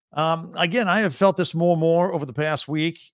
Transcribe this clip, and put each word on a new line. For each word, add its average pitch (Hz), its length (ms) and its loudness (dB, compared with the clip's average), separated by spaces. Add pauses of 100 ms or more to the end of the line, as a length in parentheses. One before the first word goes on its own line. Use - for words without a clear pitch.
(140)
Um, 165 420 -2
again, 180 320 0
I 190 120 2
have 185 140 -2
felt 196 220 2
this 180 180 -4
more 170 180 2
and 160 80 0
more 175 340 2
over 147 100 -4
the 131 80 -12
past 151 360 -4
week, 156 320 -4 (140)